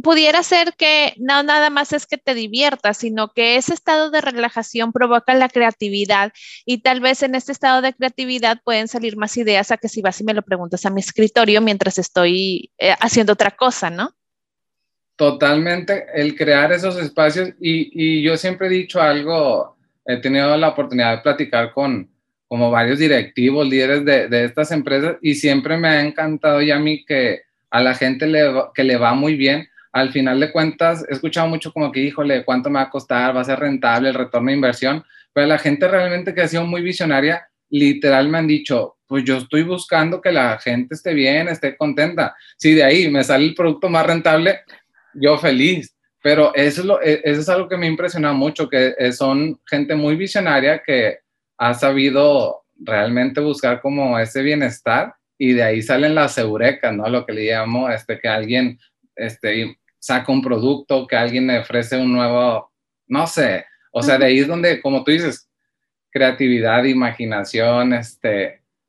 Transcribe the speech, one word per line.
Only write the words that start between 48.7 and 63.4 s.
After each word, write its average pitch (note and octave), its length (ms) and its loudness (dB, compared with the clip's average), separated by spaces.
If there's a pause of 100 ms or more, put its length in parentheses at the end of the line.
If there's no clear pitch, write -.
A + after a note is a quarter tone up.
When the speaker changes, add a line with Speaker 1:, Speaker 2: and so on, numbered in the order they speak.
Speaker 2:
eh, B2 140 0
son C#3 540 -2
gente D3 280 -2
muy D3+ 220 0
visionaria D#3+ 680 0
que A#2+ 360 0 (380)
ha A#2+ 160 0
sabido C#3 920 2 (140)
realmente A#2+ 600 -2
buscar C#3 400 -2
como C#3 380 -2
ese A2+ 240 -2
bienestar C#3 720 -2 (240)
y B2+ 140 2
de A#2+ 100 2
ahí A2 200 0
salen C#3+ 320 0
las D3 240 0
eurekas, A2+ 560 0
¿no? G#2 140 -4
Lo A#2+ 180 -2
que A2+ 60 -8
le G#2+ 180 -4
llamo, A2+ 400 -2
este, A2 280 -6
que A#2 100 -6
alguien... A#2+ 500 -2 (380)
Este, A2 600 -6 (220)
saca B2+ 340 -4
un C3 100 0
producto, B2+ 640 -2
que C3 100 -2
alguien A#2+ 300 0
le B2 140 0
ofrece A#2 360 -4
un B2+ 160 0
nuevo, A#2+ 600 0 (340)
no D3 200 -2
sé, A2 400 -2 (260)